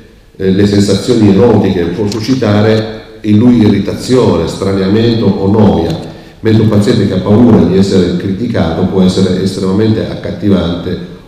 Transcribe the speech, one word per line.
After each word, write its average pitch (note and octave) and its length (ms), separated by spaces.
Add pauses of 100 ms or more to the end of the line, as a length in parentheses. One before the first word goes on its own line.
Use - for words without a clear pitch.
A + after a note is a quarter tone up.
(360)
eh, F#2+ 160
le G2+ 140
sensazioni G2+ 640
erotiche F#2+ 560
può G2+ 220
suscitare A2 1120
in G#2 140
lui A#2+ 220
irritazione, G2 880
straniamento G2+ 800
o F#2+ 240
noia, E2+ 440 (460)
mentre G#2+ 220
un - 60
paziente G2+ 400
che F#2 60
ha F#2 60
paura A#2+ 440
di - 120
essere - 400
criticato F#2+ 680
può F#2 200
essere F#2 400
estremamente F#2+ 680
accattivante F2+ 1080 (120)